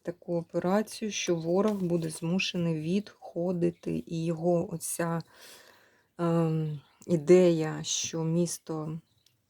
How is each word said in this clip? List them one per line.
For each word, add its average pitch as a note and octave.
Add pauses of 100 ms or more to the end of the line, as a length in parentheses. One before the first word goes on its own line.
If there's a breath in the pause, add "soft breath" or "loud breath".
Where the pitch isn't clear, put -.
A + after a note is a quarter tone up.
таку F3
операцію, F#3
що -
ворог F#3+
буде E3+
змушений E3
відходити, E3+
і E3
його E3+
оця, E3 (960 loud breath)
ем, D#3+ (260 soft breath)
ідея, E3
що -
місто D#3+ (500)